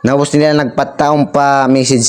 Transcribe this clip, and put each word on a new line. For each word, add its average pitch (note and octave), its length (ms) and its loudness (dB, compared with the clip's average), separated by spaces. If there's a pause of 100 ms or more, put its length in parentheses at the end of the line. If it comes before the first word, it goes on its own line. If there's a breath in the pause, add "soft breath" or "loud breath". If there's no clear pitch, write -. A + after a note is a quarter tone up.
Naubos C#3+ 320 0
nila D3+ 240 2
nagpata D3 560 -2
ang D3 160 0
pa C#3 400 0
message C3 380 0